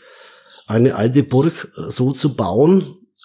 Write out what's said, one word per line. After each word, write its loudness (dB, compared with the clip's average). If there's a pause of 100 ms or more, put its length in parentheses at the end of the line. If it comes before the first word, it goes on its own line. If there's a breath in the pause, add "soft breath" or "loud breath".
(640 loud breath)
eine 2
alte 0
Burg, -2
äh, -10
so -2
zu -4
bauen, 2 (280)